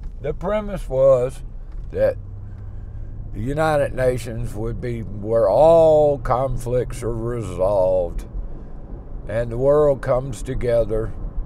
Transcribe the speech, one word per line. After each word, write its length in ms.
the 120
premise 540
was 540
that 260
the 100
United 500
Nations 640
would 260
be 200
where 460
all 680
conflicts 880
are 100
resolved 1120
and 240
the 60
world 440
comes 400
together 720